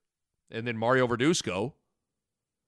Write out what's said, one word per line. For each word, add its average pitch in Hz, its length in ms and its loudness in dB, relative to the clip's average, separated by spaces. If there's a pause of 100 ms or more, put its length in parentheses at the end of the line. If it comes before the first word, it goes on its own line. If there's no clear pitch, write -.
(500)
and 113 160 -8
then 117 120 -4
Mario 123 280 4
Verduzco, 120 680 -2 (960)